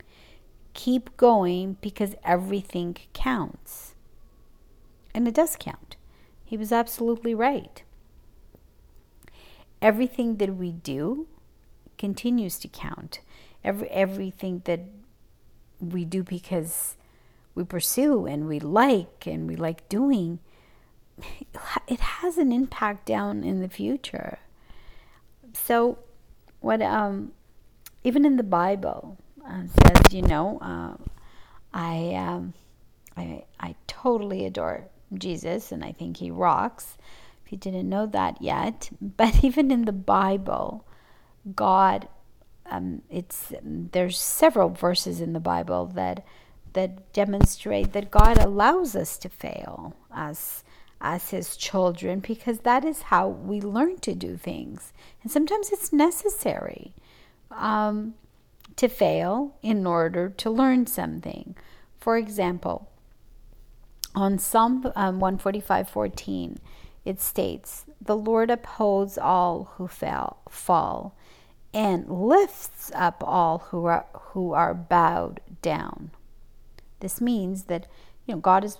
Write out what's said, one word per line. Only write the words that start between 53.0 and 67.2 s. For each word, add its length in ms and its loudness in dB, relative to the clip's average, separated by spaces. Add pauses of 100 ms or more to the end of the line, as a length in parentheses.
how 240 2
we 320 -6
learn 400 -2
to 140 -6
do 240 -8
things. 560 -12 (300)
And 80 -8
sometimes 400 0
it's 200 -4
necessary, 1040 -2 (560)
um, 640 -2 (600)
to 120 2
fail 720 0
in 240 0
order 440 2
to 200 -6
learn 380 4
something. 680 -8 (440)
For 180 2
example, 720 -4 (1300)
on 240 0
Psalm, 560 2
um, 240 0
one 180 0
forty-five 520 -2
fourteen, 680 -6 (480)
it 160 -6